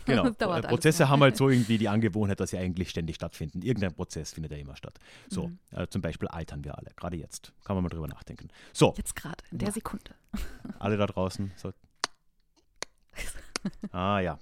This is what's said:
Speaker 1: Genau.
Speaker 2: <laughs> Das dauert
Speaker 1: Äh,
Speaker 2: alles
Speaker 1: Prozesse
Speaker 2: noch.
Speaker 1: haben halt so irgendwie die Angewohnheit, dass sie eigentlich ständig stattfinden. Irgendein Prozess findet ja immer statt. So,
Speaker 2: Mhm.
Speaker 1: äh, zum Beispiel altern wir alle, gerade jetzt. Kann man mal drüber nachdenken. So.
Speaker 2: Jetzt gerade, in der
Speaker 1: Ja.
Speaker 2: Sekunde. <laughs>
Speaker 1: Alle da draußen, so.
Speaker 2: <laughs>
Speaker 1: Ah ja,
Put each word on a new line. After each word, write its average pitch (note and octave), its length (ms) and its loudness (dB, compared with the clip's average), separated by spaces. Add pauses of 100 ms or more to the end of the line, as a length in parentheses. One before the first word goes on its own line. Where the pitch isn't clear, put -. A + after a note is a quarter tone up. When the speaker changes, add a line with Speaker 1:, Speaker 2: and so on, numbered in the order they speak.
Speaker 1:
Genau. - 180 4
Speaker 2:
<laughs> - 20 4
Das A#3 120 2
dauert F#3 180 0
Speaker 1:
Äh, E3 120 0
Speaker 2:
alles - 20 -6
Speaker 1:
Prozesse D#3 340 6
Speaker 2:
noch. C3+ 80 6
Speaker 1:
haben C#3+ 100 8
halt C3+ 160 8
so C3+ 120 6
irgendwie A#2 280 6
die G#2+ 100 4
Angewohnheit, G#2 520 2
dass F#2+ 100 0
sie G2 80 -4
eigentlich F2+ 320 -2
ständig E2 260 -4
stattfinden. E2+ 460 -8
Irgendein G2 320 0
Prozess - 400 -8
findet D#2 200 -8
ja D2 40 -8
immer C#2+ 180 -12
statt. - 220 -16 (320)
So, F#3 200 -4
Speaker 2:
Mhm. F3 100 -12 (100)
Speaker 1:
äh, F2 180 -6
zum G2 140 -4
Beispiel E2 280 -4
altern D#2+ 340 -8
wir C#2+ 160 -8
alle, - 160 -14
gerade F2 200 -6
jetzt. - 380 -12 (100)
Kann G2+ 120 -2
man F#2 80 2
mal F2 60 0
drüber D#2+ 180 -6
nachdenken. - 400 -12 (260)
So. - 240 6
Speaker 2:
Jetzt - 180 -8
gerade, - 360 -12
in F3 80 -8
der F#3+ 80 -2
Speaker 1:
Ja. G#3 80 -4
Speaker 2:
Sekunde. - 400 -10 (180)
<laughs> - 460 -8
Speaker 1:
Alle G#2 180 0
da G2+ 80 4
draußen, F#2+ 520 -4
so. F#2+ 140 -10 (1400)
Speaker 2:
<laughs> - 800 -8
Speaker 1:
Ah G2 280 2
ja, E2+ 220 -2